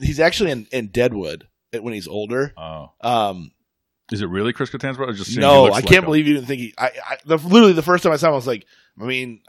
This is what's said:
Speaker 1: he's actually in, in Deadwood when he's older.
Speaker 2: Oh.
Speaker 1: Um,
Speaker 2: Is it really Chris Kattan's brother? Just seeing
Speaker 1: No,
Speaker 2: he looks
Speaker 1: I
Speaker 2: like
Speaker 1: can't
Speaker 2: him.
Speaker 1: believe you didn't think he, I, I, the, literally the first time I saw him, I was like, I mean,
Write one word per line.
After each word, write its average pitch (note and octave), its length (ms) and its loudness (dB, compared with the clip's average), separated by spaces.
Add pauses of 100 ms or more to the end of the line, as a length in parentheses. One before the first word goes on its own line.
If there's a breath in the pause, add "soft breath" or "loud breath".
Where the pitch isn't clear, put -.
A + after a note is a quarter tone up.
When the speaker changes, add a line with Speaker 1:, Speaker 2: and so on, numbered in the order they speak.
Speaker 1:
he's C#3+ 200 -4
actually E3+ 300 0
in, A#2 220 -8
in A#2+ 160 -6
Deadwood G2 600 -4 (300)
when A2+ 140 -10
he's F#2+ 160 -12
older. A2 480 -6
Speaker 2:
Oh. D#2+ 360 -16 (100)
Speaker 1:
Um, G2+ 480 -2 (600)
Speaker 2:
Is G#2 120 -6
it F#2+ 60 -4
really G2+ 260 -4
Chris - 160 -8
Kattan's C3+ 260 -10
brother? B2+ 160 -6
Just G2 180 -10
seeing B2+ 120 -4
Speaker 1:
No, C#3 80 6
Speaker 2:
he C#3 140 8
looks G#2+ 80 4
Speaker 1:
I G2+ 60 0
Speaker 2:
like C3 80 -2
Speaker 1:
can't F3+ 120 6
Speaker 2:
him. F#3 80 0
Speaker 1:
believe D3+ 200 2
you D3 80 2
didn't C3 120 -4
think C3 140 -6
he, A2+ 180 -12
I, A#2+ 80 -2
I, C3 300 -8 (100)
the, D#3+ 100 2
literally F#3 380 6
the D#3+ 80 0
first F3 220 0
time E3+ 80 2
I D3+ 40 0
saw D#3+ 120 2
him, D#3 40 2
I C#3+ 40 0
was A#2+ 100 -6
like, A#2 180 -4 (360 soft breath)
I G#2 40 -12
mean, B2 440 -8